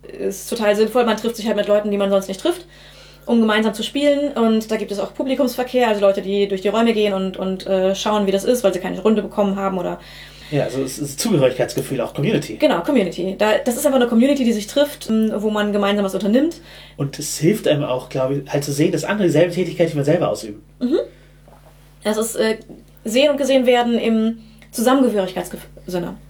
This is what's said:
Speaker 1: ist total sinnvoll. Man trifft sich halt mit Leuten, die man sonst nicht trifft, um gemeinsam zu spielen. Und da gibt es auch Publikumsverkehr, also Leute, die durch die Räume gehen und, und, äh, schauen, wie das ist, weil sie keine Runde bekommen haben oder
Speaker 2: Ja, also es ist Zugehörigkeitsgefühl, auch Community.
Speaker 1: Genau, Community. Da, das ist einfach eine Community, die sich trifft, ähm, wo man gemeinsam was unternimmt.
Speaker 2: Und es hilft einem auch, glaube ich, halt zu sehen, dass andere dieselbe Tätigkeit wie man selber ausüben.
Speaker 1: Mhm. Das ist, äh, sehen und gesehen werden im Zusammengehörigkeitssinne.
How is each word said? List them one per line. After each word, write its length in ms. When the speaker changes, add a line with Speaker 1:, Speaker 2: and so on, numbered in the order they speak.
Speaker 1:
ist 480
total 260
sinnvoll. 280
Man 120
trifft 200
sich 100
halt 100
mit 120
Leuten, 220
die 60
man 140
sonst 180
nicht 120
trifft, 260
um 140
gemeinsam 340
zu 80
spielen. 500
Und 380
da 60
gibt 160
es 60
auch 160
Publikumsverkehr, 720
also 120
Leute, 220
die 260
durch 120
die 80
Räume 240
gehen 200
und, 240
und, 300
äh, 280
schauen, 320
wie 40
das 140
ist, 200
weil 80
sie 80
keine 200
Runde 220
bekommen 340
haben 220
oder 200
Speaker 2:
Ja, 140
also 180
es 160
ist 200
Zugehörigkeitsgefühl, 840
auch 120
Community. 420
Speaker 1:
Genau, 260
Community. 560
Da, 200
das 180
ist 100
einfach 140
eine 80
Community, 360
die 80
sich 140
trifft, 420
ähm, 280
wo 140
man 220
gemeinsam 320
was 100
unternimmt. 460
Speaker 2:
Und 200
es 200
hilft 280
einem 180
auch, 260
glaube 340
ich, 80
halt 120
zu 80
sehen, 200
dass 120
andere 220
dieselbe 280
Tätigkeit 360
wie 60
man 80
selber 240
ausüben. 340
Speaker 1:
Mhm. 180
Das 140
ist, 180
äh, 220
sehen 240
und 60
gesehen 300
werden 320
im 400
Zusammengehörigkeitssinne. 1500